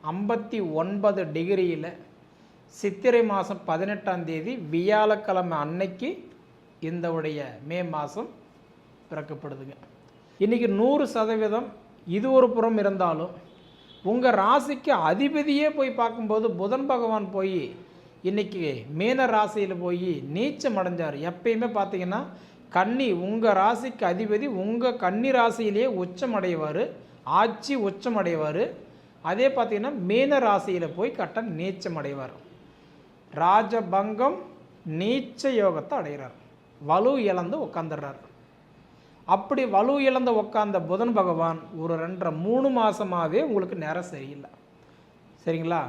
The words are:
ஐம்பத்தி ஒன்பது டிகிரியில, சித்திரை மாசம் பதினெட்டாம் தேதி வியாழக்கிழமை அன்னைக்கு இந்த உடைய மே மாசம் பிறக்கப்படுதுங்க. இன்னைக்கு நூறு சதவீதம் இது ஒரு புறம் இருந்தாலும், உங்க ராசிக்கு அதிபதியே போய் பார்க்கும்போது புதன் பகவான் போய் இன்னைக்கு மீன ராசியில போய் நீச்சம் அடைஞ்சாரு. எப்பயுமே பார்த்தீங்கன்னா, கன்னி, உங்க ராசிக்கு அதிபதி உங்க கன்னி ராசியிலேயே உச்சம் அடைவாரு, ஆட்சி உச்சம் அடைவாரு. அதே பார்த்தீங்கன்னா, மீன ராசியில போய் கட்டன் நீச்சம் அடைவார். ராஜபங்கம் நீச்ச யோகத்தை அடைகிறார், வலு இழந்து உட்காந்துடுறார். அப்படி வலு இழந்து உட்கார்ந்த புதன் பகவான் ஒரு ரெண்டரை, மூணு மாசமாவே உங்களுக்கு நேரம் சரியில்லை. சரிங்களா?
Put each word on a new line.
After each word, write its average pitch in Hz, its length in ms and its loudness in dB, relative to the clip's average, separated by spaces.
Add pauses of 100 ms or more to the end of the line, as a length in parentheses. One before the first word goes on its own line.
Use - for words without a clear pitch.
(120)
ஐம்பத்தி 208 460 -4 (220)
ஒன்பது 196 420 0 (140)
டிகிரியில, 170 500 0 (920)
சித்திரை 233 420 4 (100)
மாசம் 196 280 -2 (100)
பதினெட்டாம் 185 580 -2
தேதி 165 240 -4 (220)
வியாழக்கிழமை 202 880 2
அன்னைக்கு 180 460 -4 (800)
இந்த 170 180 -4 (100)
உடைய 156 240 -4 (280)
மே 170 100 -4 (160)
மாசம் 151 340 -6 (840)
பிறக்கப்படுதுங்க. 139 640 -12 (680)
இன்னைக்கு 233 240 4 (100)
நூறு 277 260 6 (100)
சதவீதம் 220 540 2 (480)
இது 214 200 2
ஒரு 247 180 10
புறம் 226 280 4
இருந்தாலும், 180 520 0 (760)
உங்க 247 200 4 (120)
ராசிக்கு 269 500 2 (180)
அதிபதியே 285 680 2
போய் 262 240 0
பார்க்கும்போது 226 460 0 (140)
புதன் 254 320 -2
பகவான் 220 420 0
போய் 190 260 0 (680)
இன்னைக்கு 202 340 -2 (360)
மீன 254 340 2
ராசியில 214 500 0
போய் 180 260 -2 (260)
நீச்சம் 247 440 -2
அடைஞ்சாரு. 170 360 -4 (140)
எப்பயுமே 226 460 0
பார்த்தீங்கன்னா, 196 440 -2 (560)
கன்னி, 233 320 2 (200)
உங்க 220 180 0 (140)
ராசிக்கு 233 500 0
அதிபதி 208 360 0 (180)
உங்க 240 280 0 (120)
கன்னி 214 340 2
ராசியிலேயே 233 500 2 (140)
உச்சம் 220 360 -6
அடைவாரு, 170 460 -2 (540)
ஆட்சி 226 360 0 (140)
உச்சம் 233 320 -2
அடைவாரு. 165 440 0 (680)
அதே 233 260 2
பார்த்தீங்கன்னா, 226 380 -2 (160)
மீன 269 280 4 (100)
ராசியில 196 380 0 (120)
போய் 175 200 -2
கட்டன் 220 320 -4 (100)
நீச்சம் 180 420 -6
அடைவார். 139 340 -8 (1080)
ராஜபங்கம் 208 960 2 (600)
நீச்ச 240 420 -2 (180)
யோகத்தை 185 420 0
அடைகிறார், 135 340 -10 (440)
வலு 180 320 4 (180)
இழந்து 180 260 -2 (100)
உட்காந்துடுறார். 151 540 -8 (1120)
அப்படி 240 280 0 (120)
வலு 233 200 6 (140)
இழந்து 254 320 2
உட்கார்ந்த 208 380 0 (120)
புதன் 226 280 0
பகவான் 165 400 2 (240)
ஒரு 165 200 -2
ரெண்டரை, 180 300 -4 (140)
மூணு 262 320 2
மாசமாவே 185 680 0
உங்களுக்கு 190 360 -2
நேரம் 160 280 -6
சரியில்லை. 139 380 -14 (920)
சரிங்களா? 165 440 -2